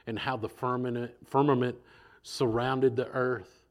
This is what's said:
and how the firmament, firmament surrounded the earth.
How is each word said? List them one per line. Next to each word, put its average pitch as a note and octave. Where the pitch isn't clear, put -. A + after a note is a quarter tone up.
and A2+
how C3
the G#2+
firmament, B2
firmament C3
surrounded B2+
the B2
earth. B2